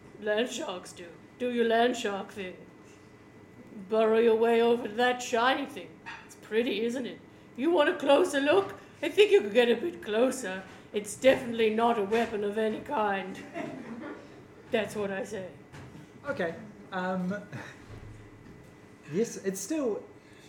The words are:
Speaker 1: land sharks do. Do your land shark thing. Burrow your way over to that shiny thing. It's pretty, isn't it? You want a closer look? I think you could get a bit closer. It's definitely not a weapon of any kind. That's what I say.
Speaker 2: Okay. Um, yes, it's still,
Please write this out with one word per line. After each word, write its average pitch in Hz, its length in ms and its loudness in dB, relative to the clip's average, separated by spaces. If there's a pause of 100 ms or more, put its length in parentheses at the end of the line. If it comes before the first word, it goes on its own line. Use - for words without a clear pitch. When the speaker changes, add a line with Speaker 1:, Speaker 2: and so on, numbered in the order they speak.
(220)
Speaker 1:
land 214 280 0
sharks 185 420 -10
do. 180 120 -16 (340)
Do 247 140 -2
your 233 140 2
land 233 300 4
shark 196 360 -6
thing. 185 220 -10 (1400)
Burrow 220 280 4
your 226 180 6
way 233 260 4
over 233 260 2
to 208 60 -10
that 247 280 0
shiny 262 440 0
thing. 170 220 -14 (360)
It's - 120 -20
pretty, 220 480 -2
isn't 240 220 -4
it? 165 120 -12 (380)
You 277 140 0
want 302 200 4
a - 40 -2
closer 277 460 4
look? 320 340 4 (280)
I 302 80 -2
think 403 220 8
you 403 100 8
could 208 120 -4
get 240 160 6
a 226 60 4
bit - 260 -6
closer. 208 600 0 (300)
It's 202 240 -6
definitely 233 540 4
not 233 280 2
a 202 40 0
weapon 226 420 0
of 202 140 -4
any 220 220 -2
kind. 196 580 -4 (1300)
That's 208 260 -2
what 202 140 -4
I 190 140 -6
say. 190 220 -10 (840)
Speaker 2:
Okay. 180 260 -4 (380)
Um, 185 420 -4 (1800)
yes, 208 260 -2
it's 190 220 -6
still, 277 420 -4 (460)